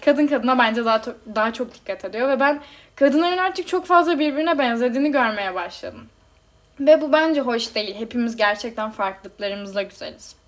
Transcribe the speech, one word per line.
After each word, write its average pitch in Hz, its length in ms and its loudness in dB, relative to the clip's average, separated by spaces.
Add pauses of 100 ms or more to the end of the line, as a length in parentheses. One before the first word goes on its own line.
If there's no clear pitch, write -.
kadın 294 220 4
kadına 254 300 2
bence 233 280 2
daha 226 120 4
to-, 226 380 -10
daha 220 180 0
çok 233 200 -8
dikkat - 320 -10
ediyor. 220 240 -2
Ve 262 100 0
ben 294 220 2 (340)
kadınların 320 420 4
artık 370 300 -2
çok 359 180 -2
fazla 339 340 4
birbirine 302 400 0
benzediğini 247 520 0
görmeye 214 440 0
başladım. - 520 -10 (720)
Ve 294 220 6
bu 294 120 0
bence 311 280 2
hoş 233 340 -4
değil. 208 200 -4
Hepimiz 226 400 -4
gerçekten 214 560 -2
farklılıklarımızla 202 880 -6
güzeliz. - 540 -12 (120)